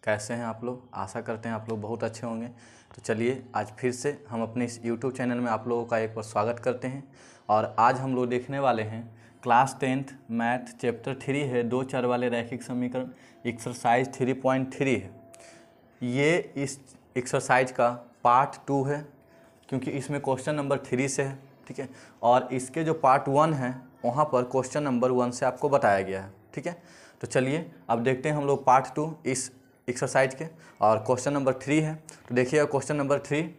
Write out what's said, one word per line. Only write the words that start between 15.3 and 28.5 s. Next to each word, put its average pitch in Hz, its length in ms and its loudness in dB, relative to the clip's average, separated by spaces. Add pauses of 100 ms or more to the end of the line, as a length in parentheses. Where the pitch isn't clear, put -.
ये 139 360 2 (200)
इस 135 220 -6 (380)
एक्सरसाइज 127 560 2
का 120 180 2 (340)
पार्ट 127 420 4
टू 139 180 0
है 147 200 -4 (640)
क्योंकि 135 240 -4
इसमें 143 280 -4
क्वेश्चन 139 340 -2
नंबर 139 260 0
थ्री 131 280 0
से 139 140 -2
है, 135 160 -4 (300)
ठीक - 100 -12
है, 131 100 -8 (340)
और 123 300 6
इसके 131 320 -2
जो 156 120 2
पार्ट 139 340 4
वन 151 240 4
है 127 220 -2 (280)
वहाँ 127 220 2
पर 127 200 2
क्वेश्चन 131 360 -2
नंबर 127 300 2
वन 123 200 2
से 135 140 -2
आपको 127 220 0
बताया 107 340 6
गया 95 200 -4
है, 98 100 -14 (220)
ठीक 143 120 -6
है। - 360 -12 (180)
तो - 60 -8
चलिए 139 440 0 (200)
अब 117 100 4
देखते 131 280 0
हैं 151 80 0
हम 143 100 -2
लोग 139 180 0